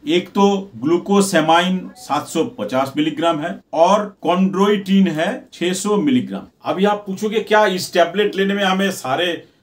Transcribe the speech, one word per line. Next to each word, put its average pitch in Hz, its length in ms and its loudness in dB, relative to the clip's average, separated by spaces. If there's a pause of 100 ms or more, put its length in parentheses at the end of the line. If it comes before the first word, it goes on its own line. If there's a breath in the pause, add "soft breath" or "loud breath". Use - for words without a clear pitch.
एक 175 220 0
तो 202 460 0
glucosamine 175 1200 2
सात 147 300 -6
सौ 160 160 -2
पचास 127 540 -4
milligram 156 420 -2
है 175 200 -8 (140)
और 190 520 2
chondroitin 190 840 2
है 170 440 -4
छह 180 200 -2
सौ 208 240 -2
milligram। 117 500 -2 (160)
अभी 165 220 0
आप 208 220 0
पूछोगे, 208 320 -4
"क्या 214 260 4
इस 185 280 -4
tablet 180 420 2
लेने 196 180 0
में 202 100 -2
हमें 190 280 0
सारे 160 560 -4 (160)